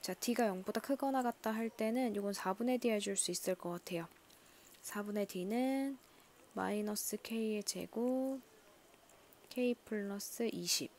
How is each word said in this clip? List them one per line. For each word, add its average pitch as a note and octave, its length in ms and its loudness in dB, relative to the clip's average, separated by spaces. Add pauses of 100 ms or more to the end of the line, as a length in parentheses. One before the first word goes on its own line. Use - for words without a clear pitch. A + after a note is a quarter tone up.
자, - 140 -4
D가 A#3 340 4
영보다 F#3+ 320 -2
크거나 C4+ 420 2
같다 A#3 300 0
할 A3+ 180 -2
때는 A3+ 460 2
요건 G3+ 160 0
사분의 A#3 460 2
D A#3+ 120 4
해줄 G3+ 260 0
수 - 140 2
있을 F3+ 240 0
것 F3 160 -6
같아요. F3 380 -4 (720)
사분의 G#3 440 -2
D는 C4 720 0 (560)
마이너스 G#3 680 0
K의 A3 400 -2
제곱 B3+ 800 0 (1080)
K B3 360 2
플러스 G3+ 680 -2
이십. E3+ 460 0